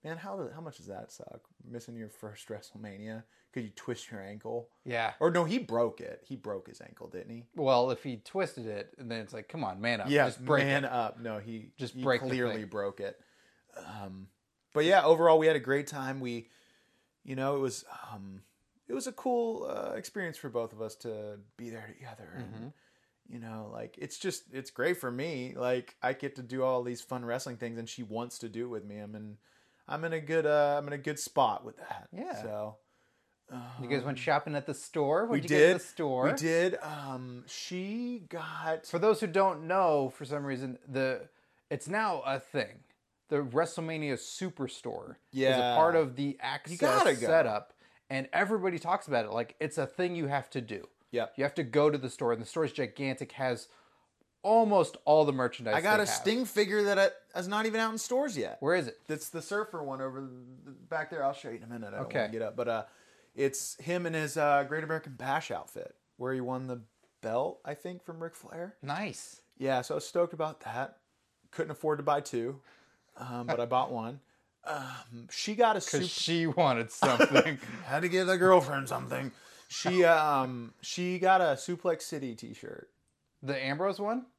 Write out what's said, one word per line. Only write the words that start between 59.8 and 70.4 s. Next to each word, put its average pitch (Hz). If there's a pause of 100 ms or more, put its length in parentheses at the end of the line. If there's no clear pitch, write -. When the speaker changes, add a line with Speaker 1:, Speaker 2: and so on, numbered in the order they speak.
Speaker 1:
one 135
over 131
the, 127
back 156
there. 156
I'll 139
show 139
you 117
in 113
a 113
minute. 117
I -
don't 135
Speaker 2:
Okay. -
Speaker 1:
wanna 107
get 113
up, 101
but, 117
uh, 113 (480)
it's 139
him 175
in 160
his, 156
uh, 143
Great 151
American 151
Bash 139
outfit, - (220)
where 127
he 131
won 127
the 123 (380)
belt, 113
I 143
think, 180
from 165
Ric 165
Flair. 175
Speaker 2:
Nice. 156 (160)
Speaker 1:
Yeah, 131
so 151
I -
was 147
stoked 175
about 156